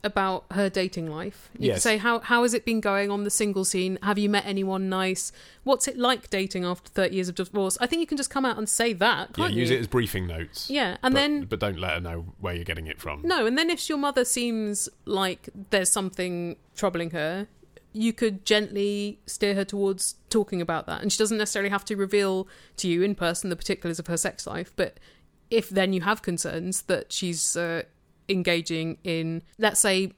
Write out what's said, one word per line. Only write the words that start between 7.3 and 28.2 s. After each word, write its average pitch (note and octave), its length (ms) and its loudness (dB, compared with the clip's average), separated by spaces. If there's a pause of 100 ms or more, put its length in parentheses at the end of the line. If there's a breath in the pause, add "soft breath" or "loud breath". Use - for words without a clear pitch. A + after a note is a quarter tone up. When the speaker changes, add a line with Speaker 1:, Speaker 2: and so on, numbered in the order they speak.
Speaker 1:
divorce?" F#3+ 460 -2
I B3 60 0
think E4 140 0
you E4 40 0
can D4+ 120 -2
just C4+ 120 -4
come C4+ 160 0
out A#3 140 0
and G#3+ 100 -4
say A#3 240 2
that, G3 360 2
Speaker 2:
Yeah, - 40 -18 (120)
Speaker 1:
can't F4 100 0
Speaker 2:
use A#2 160 2
Speaker 1:
you? B2+ 60 6
Speaker 2:
it - 20 0
as A#2 80 -2
briefing G#2+ 400 0
notes. E2+ 420 -8
Speaker 1:
Yeah, B3 320 0
and C4 140 4
Speaker 2:
But, C#4 40 6
Speaker 1:
then D4 260 2
Speaker 2:
but F#2+ 140 -4
don't G2 200 -2
let F2+ 140 -2
her E2+ 60 -2
know E2+ 260 -6 (140)
where F#2 140 -4
you're E2+ 100 -6
getting E2 220 -6
it D#2 140 -10
from. D2 240 -8
Speaker 1:
No, E4 240 2
and B3 100 2
then E4 140 2
if - 180 -4
your D#4 80 -2
mother C#4 260 2
seems A3+ 640 -2 (180)
like F#3+ 440 -2 (220)
there's F#3+ 180 4
something F3+ 680 -2 (180)
troubling E3+ 360 0
her, E3+ 360 -4 (460)
you A3 200 2
could G#3 320 -2
gently G3+ 800 0
steer G3+ 300 0
her G3 100 0
towards G3 500 -2 (140)
talking G3+ 320 2
about E3 260 -2
that. E3 140 -6
And G3 100 0
she - 60 0
doesn't G#3+ 200 2
necessarily G3+ 320 -2
have G3 160 -2
to A3 100 -4
reveal G3 520 2 (300 loud breath)
to - 100 -2
you E3+ 160 4
in G3+ 120 2
person E3+ 340 0
the F3 60 0
particulars E3+ 440 -4
of E3+ 80 -10
her E3+ 100 -2
sex - 300 -4
life, - 280 -8
but - 240 -2 (500 soft breath)
if - 200 2
then F#3+ 240 2
you F#3 80 0
have G3+ 200 0
concerns F3 600 -4
that - 280 0
she's, F3 460 -2
uh, E3 260 -2 (460)